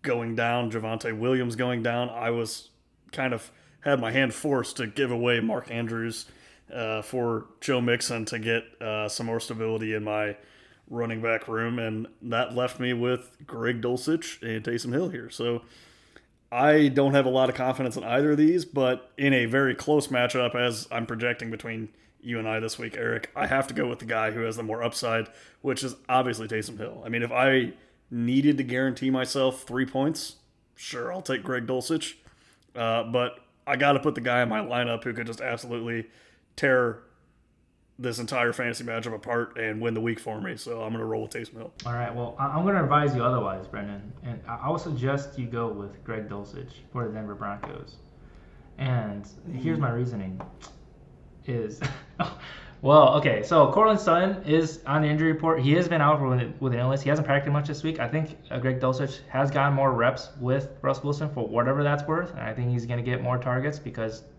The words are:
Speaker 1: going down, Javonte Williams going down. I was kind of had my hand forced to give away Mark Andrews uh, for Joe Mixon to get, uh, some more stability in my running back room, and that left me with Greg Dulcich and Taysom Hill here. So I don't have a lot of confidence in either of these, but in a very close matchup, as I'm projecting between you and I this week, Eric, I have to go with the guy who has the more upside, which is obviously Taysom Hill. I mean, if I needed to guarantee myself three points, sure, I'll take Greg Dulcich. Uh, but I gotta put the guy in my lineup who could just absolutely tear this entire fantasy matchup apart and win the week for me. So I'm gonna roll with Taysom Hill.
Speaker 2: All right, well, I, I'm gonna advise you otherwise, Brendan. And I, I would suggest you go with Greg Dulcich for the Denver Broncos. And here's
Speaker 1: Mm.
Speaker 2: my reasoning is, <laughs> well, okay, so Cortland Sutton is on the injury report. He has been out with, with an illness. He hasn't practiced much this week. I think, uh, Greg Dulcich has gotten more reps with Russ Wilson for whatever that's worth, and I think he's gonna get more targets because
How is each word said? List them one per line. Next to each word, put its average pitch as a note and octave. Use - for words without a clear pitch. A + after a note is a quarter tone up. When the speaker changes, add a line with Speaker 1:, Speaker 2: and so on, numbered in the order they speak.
Speaker 1:
going A#2+
down, A#2
Javonte A2+
Williams B2
going B2
down. A#2+
I A#2
was A#2
kind C3
of -
had C#3+
my A2+
hand C3
forced C3+
to A#2
give B2
away A#2+
Mark A2+
Andrews A2+
uh, A2
for A#2
Joe B2+
Mixon A#2
to A#2
get, A2+
uh, G#2+
some A#2
more A2+
stability A2
in G#2+
my G#2+
running A2+
back A2+
room, A2+
and A2
that A#2+
left B2
me B2
with B2
Greg A#2
Dulcich B2+
and A2
Taysom A#2+
Hill D#3+
here. A#2
So A#2+
I D3
don't C#3
have C#3
a B2+
lot C3
of B2+
confidence B2+
in C3
either C3+
of D3
these, D#3+
but B2+
in C#3
a B2
very C3
close D3+
matchup, B2
as A#2+
I'm A#2+
projecting A#2
between A2+
you A#2+
and A2
I A2
this A2
week, A2
Eric, A2+
I C#3
have C3+
to A#2+
go B2
with A#2
the A2+
guy A2
who A#2
has A2+
the A#2
more A2+
upside, A2+
which C3
is B2
obviously B2
Taysom A2
Hill. A2
I A#2
mean, A#2
if A#2
I C3
needed C3
to C3+
guarantee C3
myself C3
three B2+
points, C#3
sure, C#3
I'll F#3
take B2+
Greg B2
Dulcich. C3
Uh, A#2
but A#2+
I C#3
gotta C#3
put D3
the B2
guy B2
in A#2
my A2
lineup A#2
who B2
could A#2
just A#2
absolutely A#2
tear B2
this A#2+
entire A#2+
fantasy A#2+
matchup A#2
apart A#2
and A2
win A#2
the A2
week A#2
for G#2+
me. -
So A#2
I'm A2
gonna A2+
roll A2
with A2
Taysom A#2
Hill. A2
Speaker 2:
All A#2+
right, A#2+
well, A#2+
I, C#3
I'm D#3+
gonna F#3+
advise C#3+
you A#2+
otherwise, G2
Brendan. G2+
And A#2+
I, A#2
I C#3
would E3
suggest C#3
you A#2+
go A#2
with G2+
Greg A2
Dulcich -
for A#2+
the G#2
Denver G#2
Broncos. -
And A2
here's D3+
Speaker 1:
Mm. C#3+
Speaker 2:
my B2
reasoning G#2+
is, A2+
<laughs> -
well, C#3
okay, -
so D3+
Cortland G#3+
Sutton F#3
is D#3
on D3
the D3+
injury D#3
report. D#3+
He C#3+
has F3
been D#3+
out D3
with, B2+
with C3
an A#2
illness. C3
He C#3+
hasn't D3+
practiced C#3
much C#3+
this D3
week. D#3+
I A#2+
think, D#3
uh, B2+
Greg B2+
Dulcich C3
has C#3
gotten C#3+
more C3+
reps A#2+
with C3
Russ C3+
Wilson C#3+
for -
whatever C#3+
that's C#3+
worth, E3+
and -
I A2
think B2
he's A#2
gonna A#2+
get B2
more B2
targets C3
because A2